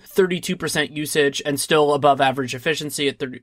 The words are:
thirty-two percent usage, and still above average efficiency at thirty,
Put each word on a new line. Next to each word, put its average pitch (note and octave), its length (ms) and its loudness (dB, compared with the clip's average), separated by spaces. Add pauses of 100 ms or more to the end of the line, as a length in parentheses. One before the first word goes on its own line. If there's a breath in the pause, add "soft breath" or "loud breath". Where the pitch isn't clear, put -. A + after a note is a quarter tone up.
thirty-two F#3 520 0
percent D3+ 340 -2
usage, D3 540 0
and C#3+ 120 -2
still D3 360 2
above C#3 260 4
average C3 340 0
efficiency D3 540 -4
at C3 120 -4
thirty, C3 240 -8